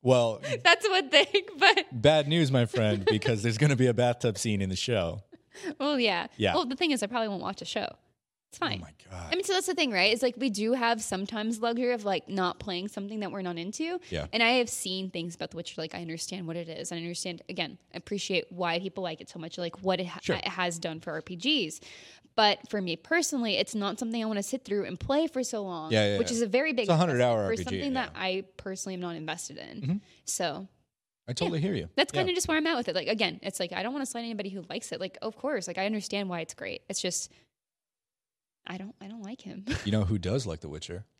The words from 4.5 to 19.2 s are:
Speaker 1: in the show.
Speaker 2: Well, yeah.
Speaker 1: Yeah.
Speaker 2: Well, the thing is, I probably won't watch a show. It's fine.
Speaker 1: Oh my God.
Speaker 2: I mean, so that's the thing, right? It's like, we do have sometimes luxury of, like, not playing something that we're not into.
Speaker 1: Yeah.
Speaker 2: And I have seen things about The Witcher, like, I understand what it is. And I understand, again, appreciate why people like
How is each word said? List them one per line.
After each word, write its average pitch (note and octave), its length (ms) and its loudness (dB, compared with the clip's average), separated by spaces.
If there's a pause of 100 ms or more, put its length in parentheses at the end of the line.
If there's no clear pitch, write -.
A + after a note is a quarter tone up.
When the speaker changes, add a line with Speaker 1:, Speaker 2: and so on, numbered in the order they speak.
Speaker 1:
in F#2+ 80 0
the F#2+ 60 0
show. F#2 480 0 (560)
Speaker 2:
Well, C#4+ 220 0
yeah. F#3+ 260 2 (100)
Speaker 1:
Yeah. G#3 180 4
Speaker 2:
Well, A#3 120 2
the B3+ 80 -4
thing E4 160 0
is, B3+ 140 0
I - 20 -4
probably A3+ 220 -2
won't G#3 140 -4
watch - 200 -6
a - 20 -12
show. - 220 -4 (680)
It's - 60 -20
fine. C#4+ 240 -4
Speaker 1:
Oh - 20 -12
my - 80 -20 (180)
God. F#2 220 -6
Speaker 2:
I - 20 0
mean, F#4 100 0
so G4 100 0
that's F#4+ 120 2
the F#4 80 -2
thing, D4 180 2
right? G3 200 6
It's A#3 100 0
like, B3+ 140 2
we C4 140 0
do G#3+ 240 2
have A#3 280 2
sometimes G#3+ 600 -4
luxury A#3+ 300 0
of, A3 120 -2
like, G3 240 0
not F#3 300 0
playing F#3 300 -6
something G#3 320 -6
that G3 120 -4
we're G3+ 80 -6
not F3 160 -4
into. D#4 420 -4 (120)
Speaker 1:
Yeah. D2+ 200 -2
Speaker 2:
And A3+ 120 2
I A3+ 80 6 (100)
have A#3 80 2
seen F#3+ 400 -4
things E3+ 260 -6
about - 180 -8
The - 40 -10
Witcher, E3 240 -8
like, D#3+ 140 -6
I F3 80 -8
understand E3 440 -8
what E3 100 -6
it E3+ 120 -8
is. E3 240 -8
And E3+ 60 -6
I E3 40 -6
understand, E3+ 460 -6
again, F3+ 300 -4 (160)
appreciate F#3 580 -2
why F3 260 0
people F#3+ 240 -6
like E3 200 -6